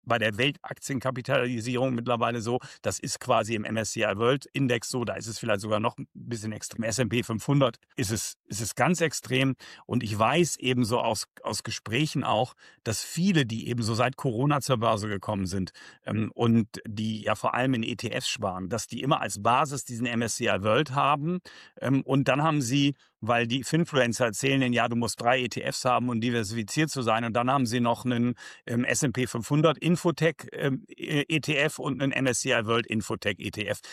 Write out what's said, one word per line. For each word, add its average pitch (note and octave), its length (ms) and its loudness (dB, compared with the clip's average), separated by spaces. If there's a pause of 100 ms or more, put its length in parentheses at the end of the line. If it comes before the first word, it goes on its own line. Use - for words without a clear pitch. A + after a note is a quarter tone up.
bei A#2 140 2
der G#2+ 200 0
Weltaktienkapitalisierung B2+ 1600 -2
mittlerweile A#2+ 460 0
so. A#2 200 0 (220)
Das G#2 180 -2
ist - 200 -6
quasi A2+ 360 2
im G#2+ 100 -2
M A2 100 -2
S A2 160 -2
C A2+ 120 -2
I G#2 120 2
World A#2+ 380 2
Index B2 340 0
so. B2 160 -2
Da G#2 120 -4
ist G#2+ 120 -8
es A2+ 120 -8
vielleicht G#2+ 200 0
sogar G#2+ 220 0
noch A#2+ 160 -2
ein C3+ 160 -10
bisschen A2 400 -8
extrem. - 240 -12
Im A2+ 60 -4
S A2+ 160 -2
and A#2 100 2
P A#2 140 0
fünfhundert B2+ 540 0 (180)
ist G2 160 -2
es, - 240 -4 (100)
ist G2 160 -6
es G#2+ 140 -6
ganz D#3+ 260 2
extrem. C3+ 540 0 (320)
Und A#2+ 160 0
ich G#2+ 140 -2
weiß C#3+ 400 2
ebenso B2 420 0
aus, A2+ 260 0 (160)
aus - 220 -4
Gesprächen B2 600 -2
auch, A2+ 300 0 (300)
dass A2 200 -4
viele, E3 440 2
die A2+ 200 -4
eben B2 140 -2
so A2+ 140 2
seit B2 200 2
Corona C#3 460 0
zur C3 160 0
Börse A2 300 0
gekommen G2 400 -2
sind, F2+ 240 -4 (340)
ähm, G#2+ 300 -2
und A2+ 320 4 (180)
die A2 380 -6
ja G#2+ 120 0
vor - 200 -2
allem C3 180 2
in A2+ 100 0
E - 120 -4
T A2 160 -6
Fs - 180 -4
sparen, F#2 400 -4
dass A2+ 180 -4
die A#2+ 140 -10
immer - 200 0
als G2+ 200 -6
Basis C3 420 2
diesen A#2+ 220 -6
M A#2 160 -2
S A2+ 140 -2
C A#2+ 100 -2
I G2 160 2
World A#2+ 300 2
haben. D3 480 0 (420)
Ähm, C3 220 2
und C3+ 240 2
dann C3+ 160 2
haben D3+ 180 2
sie, C#3 320 2 (260)
weil A#2 280 2
die B2 160 0
Finfluencer C3 640 2
erzählen C3+ 360 2
denen, B2 120 2
ja, A#2 140 4
du A#2+ 80 0
musst A#2 240 -2
drei B2 220 4
E B2 60 -2
T - 160 -6
Fs - 220 -4
haben, B2 240 2
um A#2 120 0
diversifiziert A#2 680 0
zu C#3 100 -4
sein. A2+ 220 2
Und A#2 100 -2
dann A#2+ 160 2
haben C3+ 160 4
sie A#2 140 0
noch A#2+ 260 2
einen, A#2+ 300 0 (320)
ähm, A#2+ 160 0
S - 200 2
and B2+ 100 2
P B2+ 120 0
fünfhundert D3 540 2
Infotech, D#3+ 560 2 (160)
ähm, C3+ 380 -2
E-, D3 380 -4
E D#3 120 0
T D3+ 160 -2
F D3 240 0
und C3+ 240 -4
einen C#3 80 0
M C3 160 2
S A#2+ 140 0
C C3+ 100 0
I A#2 160 2
World A#2 180 2
Infotech G#2+ 540 -2
E G#2 100 -6
T G#2 160 -6
F. G2+ 140 -4 (140)